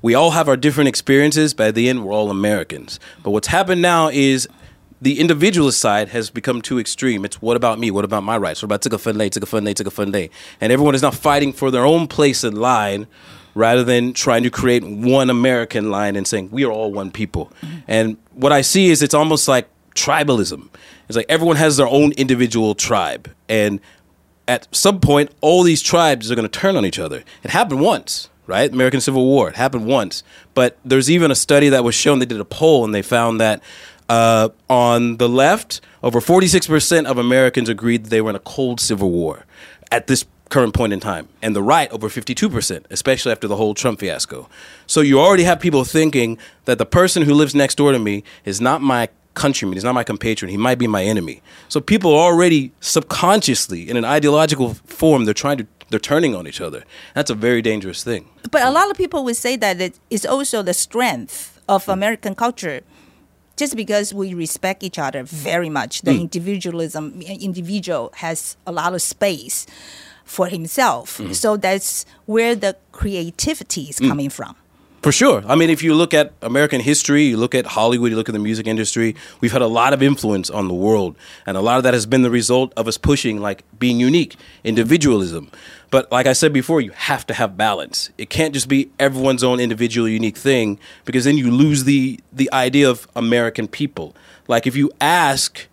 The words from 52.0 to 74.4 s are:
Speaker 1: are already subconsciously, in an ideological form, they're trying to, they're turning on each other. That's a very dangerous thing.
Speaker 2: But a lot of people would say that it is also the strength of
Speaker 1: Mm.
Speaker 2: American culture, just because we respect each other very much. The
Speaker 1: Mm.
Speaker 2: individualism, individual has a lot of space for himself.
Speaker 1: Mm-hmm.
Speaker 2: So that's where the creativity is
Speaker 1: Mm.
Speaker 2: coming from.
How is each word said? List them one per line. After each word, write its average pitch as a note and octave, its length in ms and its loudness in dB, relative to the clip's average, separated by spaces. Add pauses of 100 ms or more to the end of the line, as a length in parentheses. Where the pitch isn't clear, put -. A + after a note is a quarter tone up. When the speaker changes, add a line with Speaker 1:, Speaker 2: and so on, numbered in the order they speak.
Speaker 1:
are F3 160 6
already E3 400 2 (100)
subconsciously, D#3 1080 0
in A#2+ 80 -6
an A#2 80 0
ideological D3 760 0 (100)
form, D3 380 2
they're G#2+ 100 0
trying C#3+ 240 -4
to, G#2+ 80 -10 (240)
they're G#2+ 80 -2
turning D3 340 0
on F2 140 -10
each - 120 -14
other. D#2 260 -10 (280)
That's D3 160 -2
a A#2 60 -2
very A#2 260 0
dangerous G#2 420 -4
thing. A#2 220 -8 (240)
Speaker 2:
But C#4 140 0
a C4 80 2
lot F4+ 180 2
of G4 80 -8
people E4+ 280 -4
would A#3 100 -4
say C4 220 -4
that G3 220 -2
it F#3 200 -8 (100)
is A3 160 -4
also C4 380 -4
the F3+ 100 -4
strength - 920 -6
of G3 180 0
Speaker 1:
Mm. G3 80 -2
Speaker 2:
American G#3 400 -4
culture, F#3+ 480 -6 (760)
just C#4+ 200 -6
because G#3 360 -2
we G3 220 -8
respect F3+ 480 -6
each F#3 160 -10
other C3+ 260 -6
very D#3+ 460 -4
much. C#3+ 320 -6
The - 120 2
Speaker 1:
Mm. F#3 80 0
Speaker 2:
individualism, E3+ 1000 -8
individual F3+ 920 -6
has - 500 -8
a F#3 60 -10
lot F3 240 -2
of E3+ 80 -4
space - 640 -4 (580)
for F3+ 220 -4
himself. E3+ 720 -4
Speaker 1:
Mm-hmm. F3+ 140 -10
Speaker 2:
So G#3+ 240 0
that's F#3+ 480 -4 (200)
where A3+ 300 0
the G3 200 -4 (160)
creativity F#3 1000 -6
is - 80 -8
Speaker 1:
Mm. C3 100 2
Speaker 2:
coming C#3+ 220 -4
from. - 240 -14 (480)